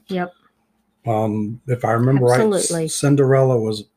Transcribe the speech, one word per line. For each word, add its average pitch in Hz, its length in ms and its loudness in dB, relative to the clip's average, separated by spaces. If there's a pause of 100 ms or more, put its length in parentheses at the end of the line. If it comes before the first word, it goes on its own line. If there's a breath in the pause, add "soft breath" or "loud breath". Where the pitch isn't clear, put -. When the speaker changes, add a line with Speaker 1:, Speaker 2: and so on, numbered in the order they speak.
Speaker 1:
Yep. 180 240 -6 (760)
Speaker 2:
Um, 107 600 -4
if 123 160 -4
I 113 100 0
remember 127 320 2
right, 120 160 4
Speaker 1:
Absolutely. 170 460 -2
Speaker 2:
C-, - 80 -8
Cinderella 135 640 2
was 110 260 -6 (120)